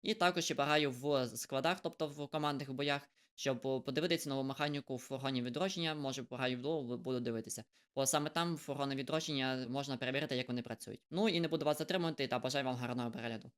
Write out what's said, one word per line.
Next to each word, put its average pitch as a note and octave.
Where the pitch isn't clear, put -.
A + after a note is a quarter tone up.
І G#3+
також F3
ще D3+
пограю D3
в C3
складах, C3+
тобто D#3+
в C#3+
командних D3
боях, C#3+
щоб C3
подивитися C#3+
нову C3+
механіку C#3
в A#2+
фургоні C3
відродження, D#3+
може C3+
пограю B2+
в A#2+
дуо, D3+
в-, B2
буду B2+
дивитися. A2+
Бо C3+
саме D3
там E3
фургони C#3
відродження C3+
можна C3+
перевірити, C3+
як B2+
вони B2
працюють. A2
Ну G3+
і E3+
не E3
буду D3+
вас D3
затримувати, D#3+
та B2
бажаю C3+
вам B2+
гарного B2
перегляду. A2+